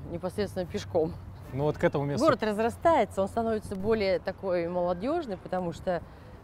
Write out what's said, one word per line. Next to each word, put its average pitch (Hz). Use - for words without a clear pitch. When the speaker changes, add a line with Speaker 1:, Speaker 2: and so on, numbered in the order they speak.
Speaker 1:
непосредственно 180
пешком. 175
Speaker 2:
Ну 131
вот 151
к -
этому 151
месту 143
Speaker 1:
Город 277
разрастается, 220
он 196
становится 226
более 196
такой 180
молодежный, 185
потому 180
что 175